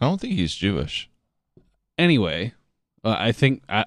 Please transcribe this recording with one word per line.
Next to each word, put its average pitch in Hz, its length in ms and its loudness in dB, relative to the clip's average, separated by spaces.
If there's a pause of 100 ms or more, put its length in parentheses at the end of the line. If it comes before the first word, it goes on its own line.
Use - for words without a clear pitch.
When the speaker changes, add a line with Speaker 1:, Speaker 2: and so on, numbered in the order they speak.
Speaker 1:
I - 40 2
don't 185 140 0
think 240 140 -6
he's 85 220 -2
Jewish. 92 520 -4 (880)
Speaker 2:
Anyway, 110 560 2 (500)
uh, 110 160 0
I 113 120 0
think 135 380 0
I, 104 180 0